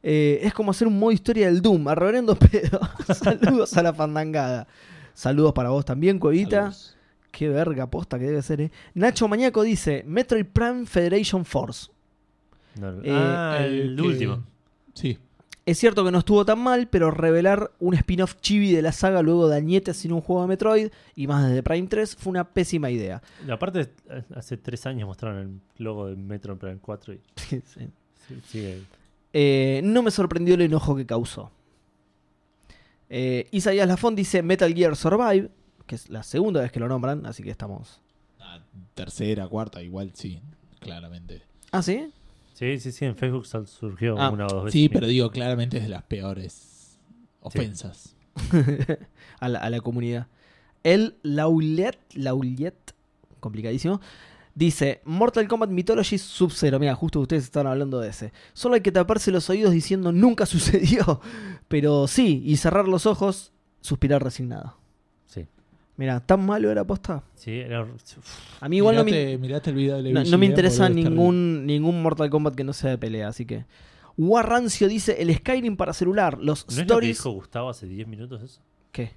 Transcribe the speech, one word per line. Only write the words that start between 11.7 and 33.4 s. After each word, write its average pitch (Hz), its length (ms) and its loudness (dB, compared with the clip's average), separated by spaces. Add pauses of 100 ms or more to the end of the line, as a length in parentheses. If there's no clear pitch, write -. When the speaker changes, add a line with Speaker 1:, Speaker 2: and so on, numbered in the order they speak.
Speaker 3:
No, 95 100 -8 (120)
Speaker 1:
Eh, 143 80 -6
Speaker 3:
ah, 156 500 0
Speaker 2:
el 135 200 -2
Speaker 3:
el 131 160 -4
Speaker 2:
que 151 60 -4
Speaker 3:
último. 120 420 -2 (480)
Speaker 2:
Sí. 127 260 -6 (480)
Speaker 1:
"Es 170 120 0
cierto 208 260 4
que 180 80 2
no 180 60 4
estuvo 208 260 4
tan 220 160 2
mal, 247 280 0
pero 165 220 2
revelar 170 680 2
un 180 140 0
spin-off 180 460 0
chibi 202 320 2
de 160 100 4
la 156 100 0
saga 190 280 2
luego 165 280 4
de 147 80 4
añetes 175 400 0
sin 170 160 -6
un 165 80 -2
juego 180 220 0
de 180 60 -2
Metroid, 214 400 2 (280)
y 135 100 -6
más 143 220 2
desde 127 160 0
Prime 180 240 -2
tres, 214 260 -2
fue - 160 -8
una 180 140 -2
pésima 170 440 -2
idea". 104 320 -6 (240)
Speaker 3:
Y 139 60 -10
aparte, 165 400 -4 (460)
hace 123 200 -12
tres 120 300 -10
años 120 220 -8
mostraron 98 520 -10 (160)
el 117 80 -12
logo 104 220 -8
de 95 80 -10
Metroid 98 440 -12
Prime 95 220 -12
cuatro 104 340 -14
y 95 140 -20
Speaker 1:
<laughs> - 60 -20
Sí, - 320 -10
sí. - 220 -18 (400)
Speaker 3:
sí, 127 180 -18
sigue. 95 360 -12 (540)
Speaker 1:
Eh, 135 480 2
no 226 180 4
me 226 100 2
sorprendió 175 420 2
el 175 80 4
enojo 156 340 2
que 135 80 -6
causó. 117 460 -6 (1600)
Eh, 127 420 -4